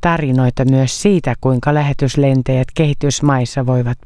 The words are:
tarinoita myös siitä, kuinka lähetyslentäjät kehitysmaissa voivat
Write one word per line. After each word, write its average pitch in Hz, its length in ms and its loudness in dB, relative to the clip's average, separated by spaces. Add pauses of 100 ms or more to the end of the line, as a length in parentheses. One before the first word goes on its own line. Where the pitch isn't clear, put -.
tarinoita 131 640 0
myös 131 360 0
siitä, 175 400 2
kuinka 131 320 0
lähetyslentäjät 135 1040 0
kehitysmaissa 139 880 0
voivat 123 400 0